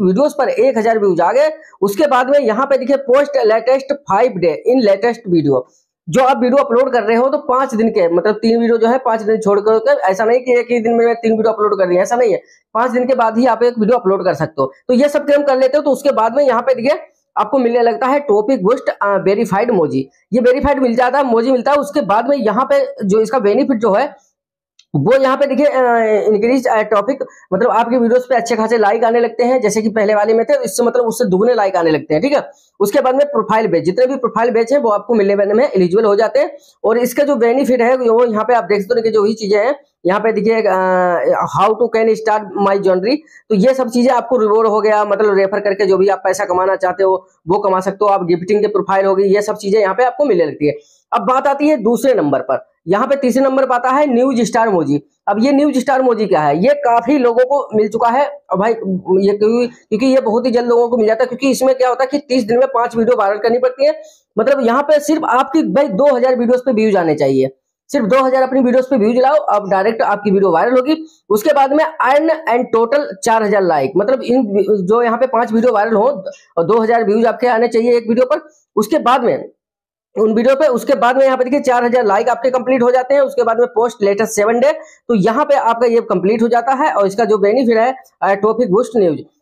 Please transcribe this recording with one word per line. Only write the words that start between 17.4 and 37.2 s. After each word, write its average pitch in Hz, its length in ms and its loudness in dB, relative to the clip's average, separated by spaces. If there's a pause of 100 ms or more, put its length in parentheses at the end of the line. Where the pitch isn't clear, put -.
मिलने 240 240 0
लगता 233 260 0
है 269 120 0
topic 214 440 0
boost, 247 280 0
अ, 202 240 -2 (100)
verified 208 460 -2
मोजी। 139 360 -2 (260)
ये 247 80 2
verified 269 380 0
मिल 240 160 0
जाता 247 220 0
है, 285 60 2
मोजी 233 280 0
मिलता 247 200 0
है। 294 60 2
उसके 285 260 -2
बाद 226 260 -2
में 285 80 0
यहाँ 214 280 -2
पे 277 200 0 (200)
जो 202 160 2
इसका 220 180 -2
benefit 226 380 0
जो 208 160 0
है 269 420 -4 (580)
वो 151 200 2
यहाँ 269 240 2
पे 277 80 0
देखिए, 262 200 0
अ, 262 160 0 (460)
इंक्रीज, 233 400 2
अ, 220 140 0
topic, 214 420 -2 (300)
मतलब 214 160 0
आपके 233 280 0
videos 240 300 0
पे 262 80 0
अच्छे 233 200 -2
खासे 220 220 0
like 220 260 0
आने 233 160 2
लगते 233 240 -2
हैं, 247 180 0
जैसे 208 200 -2
कि 214 80 -2
पहले 214 260 0
वाले 208 180 2
में 226 120 2
थे, 294 80 0 (100)
इससे 240 200 -4
मतलब 233 220 0
उससे 226 200 -2
दुगने 202 280 2
like 208 220 -2
आने 165 160 0
लगते 151 220 -4
हैं, 151 100 0
ठीक 277 100 -2
है। 269 80 0 (380)
उसके 254 220 0
बाद 262 140 0
में 285 120 2
profile 220 400 -2
batch, 165 160 0
जितने 185 220 0
भी 262 100 -2
profile 233 360 -2
batch 226 220 0
हैं 285 60 4
वो 233 100 0
आपको 208 240 -2
मिलने 202 220 2
वाले 202 180 0
में 226 120 2
eligible 190 400 0
हो 202 100 2
जाते 214 240 0
हैं। 320 120 -2 (320)
और 220 140 0
इसका 240 260 -2